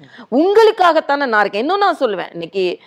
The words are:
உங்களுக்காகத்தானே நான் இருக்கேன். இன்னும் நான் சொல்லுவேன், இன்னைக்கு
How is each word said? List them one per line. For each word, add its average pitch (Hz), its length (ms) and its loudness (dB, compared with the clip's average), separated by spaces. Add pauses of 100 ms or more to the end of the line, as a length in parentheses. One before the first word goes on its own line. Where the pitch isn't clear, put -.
(320)
உங்களுக்காகத்தானே 330 920 2
நான் 220 140 0
இருக்கேன். 202 220 -2
இன்னும் 339 160 -2
நான் 392 220 0
சொல்லுவேன், 202 320 -4
இன்னைக்கு 175 560 -6